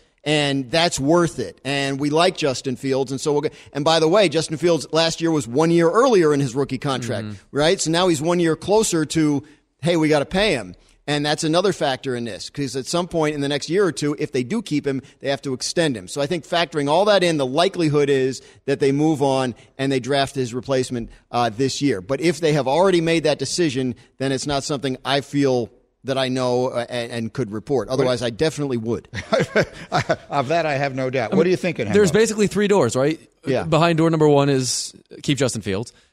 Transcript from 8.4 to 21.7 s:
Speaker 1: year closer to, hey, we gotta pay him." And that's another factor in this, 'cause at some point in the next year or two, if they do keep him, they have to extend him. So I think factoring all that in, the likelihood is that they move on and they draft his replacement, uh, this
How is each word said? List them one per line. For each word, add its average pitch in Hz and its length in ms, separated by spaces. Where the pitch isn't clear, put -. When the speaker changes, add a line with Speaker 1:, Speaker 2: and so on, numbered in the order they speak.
Speaker 1:
year 160 160
closer 185 480
to, 151 380
hey, 175 140
we 156 140
gotta 147 160
pay 196 300
him." 92 200
And 147 180
that's 151 180
another 175 300
factor 131 420
in 120 100
this, 95 260
'cause 131 240
at 131 100
some 175 220
point 156 260
in 143 80
the 139 60
next 143 200
year 185 160
or 175 80
two, 147 280
if 147 120
they 127 120
do 196 180
keep 143 240
him, 135 160
they 131 100
have 135 100
to 139 140
extend 147 420
him. 92 100
So 143 140
I 143 60
think 170 180
factoring 160 420
all 156 180
that 196 180
in, 170 140
the 135 100
likelihood 147 640
is 131 320
that 139 140
they 135 120
move 147 320
on 131 320
and 135 120
they 131 80
draft 135 360
his 127 180
replacement, 123 560
uh, 120 180
this 127 320